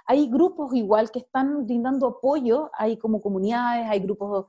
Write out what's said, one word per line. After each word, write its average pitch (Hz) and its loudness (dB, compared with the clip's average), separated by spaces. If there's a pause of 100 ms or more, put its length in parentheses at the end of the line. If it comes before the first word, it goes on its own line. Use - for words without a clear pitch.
hay 277 2
grupos 294 0
igual 220 2
que 247 -8
están 269 -2
brindando 247 0
apoyo, 269 0
hay 220 -2
como 220 -2
comunidades, 233 -2
hay 202 0
grupos, 196 -4